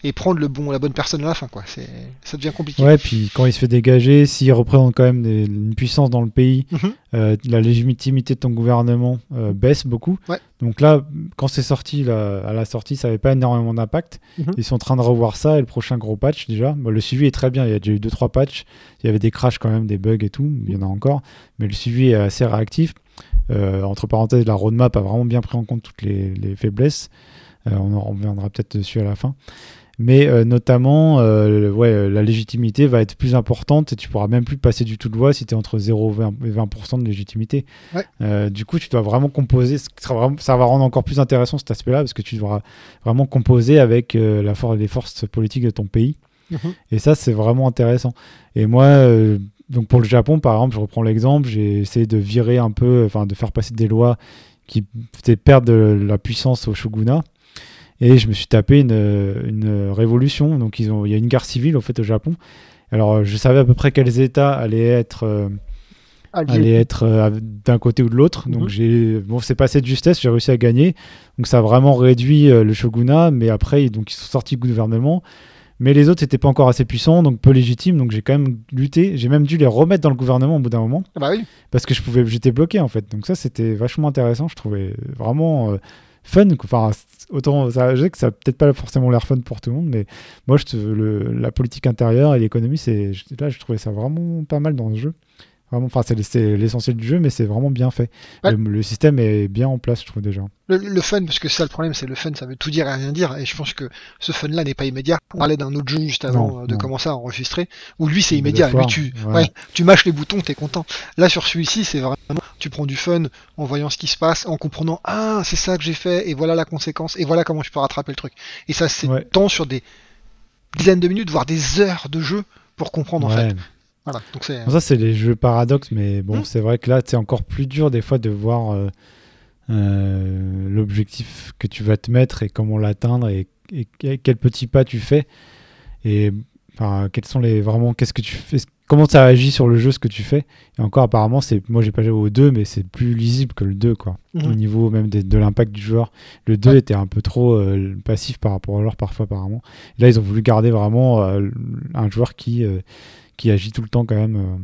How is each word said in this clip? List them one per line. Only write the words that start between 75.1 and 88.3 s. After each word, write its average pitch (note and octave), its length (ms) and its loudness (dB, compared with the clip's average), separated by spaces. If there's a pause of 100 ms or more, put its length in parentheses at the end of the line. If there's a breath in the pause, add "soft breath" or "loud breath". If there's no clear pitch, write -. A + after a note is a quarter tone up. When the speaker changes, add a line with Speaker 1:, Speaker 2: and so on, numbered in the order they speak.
Speaker 2:
Mais C3+ 120 4
les C#3+ 160 6
autres F3 140 2
n'étaient C3+ 140 -2
pas C#3 120 2
encore C3 180 4
assez B2+ 160 2
puissants, D#3+ 400 2
donc C3 160 2
peu C3+ 120 8
légitimes. B2+ 460 2
Donc B2 140 0
j'ai G#2+ 100 -4
quand C3 160 0
même C3 220 -2 (120)
lutté. C#3+ 460 0
J'ai A#2+ 120 -2
même D3 180 4
dû D#3 100 -2
les D3+ 80 4
remettre D#3 360 2
dans D#3 80 2
le C3 60 2
gouvernement C3 420 0
au - 20 0
bout A#2+ 100 -2
d'un A#2 120 -2
moment. C3 220 -2 (120)
Speaker 1:
Ah E3 60 -10
bah C#3 100 -2
oui. A3 120 -2 (280 soft breath)
Speaker 2:
Parce B2+ 140 -2
que C3+ 80 -2
je - 80 -4
pouvais, A#2+ 240 2
j'étais A#2 260 0
bloqué E3 300 0
en C3 80 0
fait. G#2 220 -6
Donc G#2+ 140 -10
ça, F#3 100 -4
c'était A2+ 400 -4
vachement B2 340 -2
intéressant. C3+ 400 -2
Je - 60 -14
trouvais G2+ 380 -6 (240)
vraiment, B2+ 540 -2
euh, G2 60 -4 (480 soft breath)
fun, G3 240 4
quoi. D3 160 -2
Enfin, A2+ 260 0
c-, - 380 -12
autant, C#3 420 0
ça, B2+ 240 2
je C3 80 0
sais F3+ 60 0
que - 80 -12
ça B2 100 0
a A2 40 0